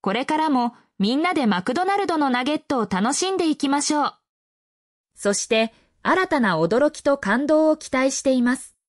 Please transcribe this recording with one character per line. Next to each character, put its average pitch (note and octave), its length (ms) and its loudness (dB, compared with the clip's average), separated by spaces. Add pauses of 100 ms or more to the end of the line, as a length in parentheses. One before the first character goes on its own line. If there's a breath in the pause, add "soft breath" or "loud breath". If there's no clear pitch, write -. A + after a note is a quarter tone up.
こ F#3+ 100 -4
れ B3 140 -4
か D#4 100 -2
ら D#4 140 0
も、 A#3+ 260 -2 (220 soft breath)
み A3 180 0
ん D4+ 60 0
な F4+ 100 0
で C#4 140 0
マ F#3 160 0
ク B3 100 -4
ド F4+ 140 -2
ナ G4 100 0
ル G4+ 100 -2
ド E4 120 -2
の C#4+ 100 0
ナ B3 160 -2
ゲ D4 100 -2
ッ D#4 40 -4
ト D4 200 -4
を G#3+ 80 0
楽 G#3 280 -2
し F#4 160 -2
ん F#4+ 80 -4
で E4+ 100 0
い D4+ 80 0
き C#4 140 -2
ま C#4+ 100 0
し D4+ 160 -2
ょ D4 80 0
う。 - 100 -6 (1000)
そ - 180 -2
し - 140 -4
て、 A3 260 0 (300 soft breath)
新 F#4 260 0
た D4+ 120 0
な F#3 200 2
驚 A#3 300 2
き - 100 -18
と C#4 160 2
感 B3 300 -2
動 D#4 240 4
を D#4 80 0
期 - 120 -14
待 C4 220 0
し - 100 -6
て C4+ 100 2
い B3+ 100 2
ま B3 140 0
す。 - 200 -18 (120)